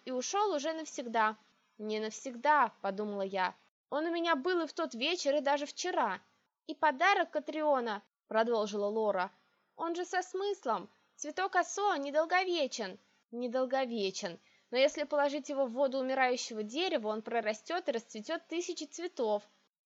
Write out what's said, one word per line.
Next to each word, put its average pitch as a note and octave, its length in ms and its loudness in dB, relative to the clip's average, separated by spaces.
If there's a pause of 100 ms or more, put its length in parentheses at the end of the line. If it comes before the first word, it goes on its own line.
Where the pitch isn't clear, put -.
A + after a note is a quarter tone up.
и B3+ 60 -6
ушел F#4+ 420 0
уже D4 200 0
навсегда». A#3 640 -2 (400)
«Не G#3+ 220 -4
навсегда», A#3+ 840 2
подумала G3+ 400 -4
я, F#3+ 340 -2 (340)
он D4 160 -2
у E4+ 60 0
меня E4+ 240 2
был E4+ 260 0
и D#4 60 -2
в - 60 -14
тот D#4+ 200 -2
вечер, C#4+ 420 0
и D4+ 60 2
даже C#4 240 0
вчера. C#4+ 540 -2 (480)
И D4+ 80 -8
подарок E4 560 4
Катриона, C#4 680 0 (260)
продолжила G#3+ 580 2
Лора, G3+ 460 2 (440)
он E4+ 200 -4
же F4 100 -4
со F#4 160 0
смыслом. F4+ 680 -2 (260)
Цветок F#4 400 -4
Осо F#4+ 400 2
недолговечен. D4 1000 0 (340)
Недолговечен. A#3 1080 -2 (320)
Но A#3 60 -2
если D4 260 4
положить C#4+ 460 0
его C#4 160 0
в A#3 60 -4
воду C4 280 0
умирающего B3+ 640 0
дерева, C4+ 440 -2
он G#3+ 140 -2
прорастет A#3 680 -2
и - 20 2
расцветет A3+ 560 -6
тысячи E4+ 360 -6
цветов. B3 600 -2 (420)